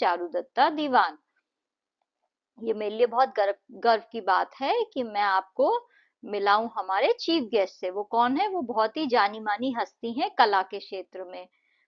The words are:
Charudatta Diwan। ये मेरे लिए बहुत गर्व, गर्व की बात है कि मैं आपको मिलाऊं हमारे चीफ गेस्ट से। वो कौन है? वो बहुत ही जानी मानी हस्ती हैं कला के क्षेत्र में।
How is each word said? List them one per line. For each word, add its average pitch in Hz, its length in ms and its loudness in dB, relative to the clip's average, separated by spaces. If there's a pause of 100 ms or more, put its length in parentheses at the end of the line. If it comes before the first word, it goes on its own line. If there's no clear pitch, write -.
Charudatta 180 760 0
Diwan। 247 360 2 (1500)
ये 220 100 -2
मेरे 214 220 -4
लिए 233 100 4
बहुत 240 300 2
गर्व, 202 200 2 (160)
गर्व 220 400 0
की 226 100 -8
बात 180 300 0 (100)
है 415 320 0
कि 262 100 -4
मैं 208 180 -4
आपको 254 640 0 (380)
मिलाऊं 208 500 0
हमारे 202 380 0
चीफ 330 300 -2
गेस्ट 202 320 0
से। 185 140 -6
वो 196 140 -6
कौन 240 340 2
है? 403 100 0
वो 370 140 -4
बहुत 220 360 -2
ही 311 100 -2
जानी 214 320 2
मानी 220 400 -4
हस्ती 233 400 -6
हैं 381 120 -2
कला 202 300 4
के 196 180 -6
क्षेत्र 185 440 -12
में। 180 240 -14 (400)